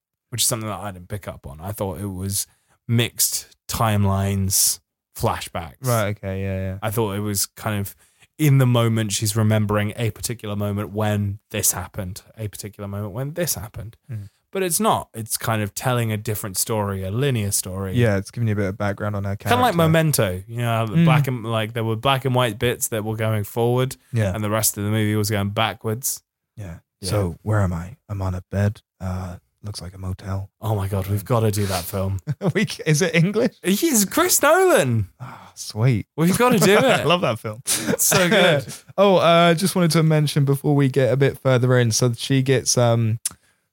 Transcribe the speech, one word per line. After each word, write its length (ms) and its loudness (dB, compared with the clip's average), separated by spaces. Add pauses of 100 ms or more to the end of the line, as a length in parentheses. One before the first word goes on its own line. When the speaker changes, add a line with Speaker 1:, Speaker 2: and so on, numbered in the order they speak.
(300)
Speaker 1:
Which 120 -4
is 60 0
something 200 -4
that 120 -8
I 100 -10
didn't 180 -18
pick 200 -10
up 180 -16
on. 140 -14
I 100 -8
thought 300 -6
it 60 -6
was 400 -6 (420)
mixed 680 -2 (140)
timelines, 1120 0 (360)
flashbacks. 600 -6 (100)
Speaker 2:
Right, 300 0
okay, 260 -6
yeah, 140 -4
yeah. 260 -6
Speaker 1:
I 80 -4
thought 220 -2
it 80 -4
was 260 -2
kind 320 -6
of 160 -6 (440)
in 200 6
the 80 6
moment 460 2
she's 240 -2
remembering 600 2
a 140 -2
particular 460 -8
moment 340 -4
when 480 -2 (120)
this 220 -2
happened, 500 -10 (140)
a 120 -8
particular 400 -12
moment 240 -8
when 220 -8
this 200 -4
happened. 420 -12 (140)
Speaker 2:
Mm. 200 -10 (200)
Speaker 1:
But 120 -4
it's 180 -2
not. 340 0
It's 220 -8
kind 260 -2
of 120 -6
telling 380 -2
a 40 -2
different 400 -6
story, 480 -2
a 60 -6
linear 420 0
story. 420 -4
Speaker 2:
Yeah, 220 4
it's 140 -4
giving 180 -2
you 40 0
a 40 0
bit 120 0
of 100 -6
background 380 -4
on 80 -4
her 120 -4
Speaker 1:
Kinda 200 0
like 60 2 (120)
Speaker 2:
character. 40 0
Speaker 1:
Memento, 680 2
you 120 -10
know, 280 0
the 100 -4
Speaker 2:
Mm. 80 6
Speaker 1:
black 240 6
and, 160 -4
like, 300 -2
there 100 -2
were 120 0
black 280 0
and 100 0
white 240 0
bits 300 -2
that 160 -4
were 120 -4
going 280 0
forward, 520 0 (160)
Speaker 2:
Yeah. 220 0
Speaker 1:
and 100 -4
the 60 -4
rest 280 0
of 60 -4
the 60 -2
movie 260 2
was 140 0
going 200 0
backwards. 720 -4 (340)
Speaker 2:
Yeah. 220 -12 (220)
Speaker 1:
Yeah. 100 -6
Speaker 2:
So, 320 -2
where 180 0
am 120 2
I? 240 -8 (120)
I'm 140 -6
on 120 -2
a 160 -8
bed. 320 0 (180)
Uh, 360 -6 (280)
looks 160 -10
like 140 -14
a 40 -18
motel. 520 -6 (100)
Speaker 1:
Oh 140 -2
my 120 -2
God, 200 -2
we've 180 -2
gotta 260 2
do 160 -2
that 180 -2
film. 340 -4 (180)
Speaker 2:
<laughs> 180 -2
We 120 0
c-, 180 -12
is 160 2
it 140 0
English? 480 2
Speaker 1:
It 200 0
is 220 2
Chris 380 2
Nolan. 640 4 (120)
Speaker 2:
Ah, 340 -18
sweet. 600 0
Speaker 1:
We've 200 2
gotta 220 4
do 180 6
Speaker 2:
<laughs> 20 6
I 220 4
Speaker 1:
it. 60 -2
Speaker 2:
love 160 2
that 160 -2
film. 260 -10
Speaker 1:
It's 400 -2
so 240 4
good. 380 4 (180)
Speaker 2:
<laughs> 140 -6
Oh, 180 6
uh, 380 6
just 200 0
wanted 180 2
to 100 4
mention 420 2
before 320 2
we 140 4
get 220 2
a 40 2
bit 220 2
further 400 4
in, 140 4
so 200 2
she 300 0
gets, 340 2
um, 420 2 (540)